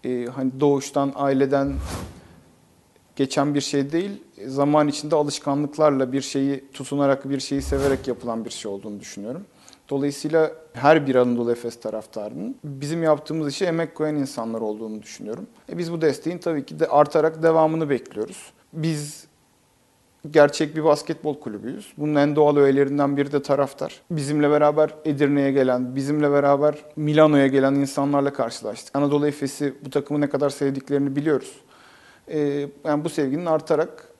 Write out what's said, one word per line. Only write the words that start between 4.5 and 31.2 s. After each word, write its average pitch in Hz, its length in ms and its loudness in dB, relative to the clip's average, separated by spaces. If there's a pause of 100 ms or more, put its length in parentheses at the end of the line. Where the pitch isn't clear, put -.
içinde 151 280 -2
alışkanlıklarla 143 960 0
bir 135 80 0
şeyi 135 520 -4
tutunarak, 139 580 -2
bir 139 100 -2
şeyi 139 220 -4
severek 135 460 -2
yapılan 117 360 -6
bir 113 60 -10
şey - 220 -10
olduğunu 101 280 -10
düşünüyorum. 123 440 -12 (460)
Dolayısıyla 143 640 0 (200)
her 143 340 6
bir 131 80 0
Anadolu 120 380 2
Efes 117 280 -6
taraftarının 110 840 -10
bizim 147 380 -6
yaptığımız 156 460 0
işe 143 160 -4
emek 165 300 -2
koyan 151 220 -2
insanlar 113 440 -4
olduğunu 107 420 -8
düşünüyorum. - 440 -12 (260)
E, 165 60 -8
biz 170 140 -6
bu 165 80 -6
desteğin 160 380 0
tabii 151 260 -4
ki 156 160 -12
de 165 60 4
artarak 156 560 4
devamını 160 480 2
bekliyoruz. 120 640 -6 (200)
Biz 151 540 -6 (1040)
gerçek 147 460 4
bir 151 80 -2
basketbol 151 560 0
kulübüyüz. 117 580 -10
Bunun 151 160 -2
en 147 220 2
doğal 147 200 6
öğelerinden 139 600 4
biri 143 160 -2
de 139 100 0
taraftar. 143 680 -2
Bizimle 147 400 0
beraber 147 440 4 (100)
Edirne'ye 143 480 2
gelen, 127 440 0
bizimle 147 340 0
beraber 143 440 4 (220)
Milano'ya 151 500 6
gelen 135 280 4
insanlarla 139 580 0
karşılaştık. 117 640 -6
Anadolu 143 300 2
Efes'i, 143 480 -4 (100)
bu 131 60 -12
takımı 147 300 -2
ne 143 80 0
kadar 143 220 0
sevdiklerini 139 680 -2
biliyoruz. 147 440 -2 (680)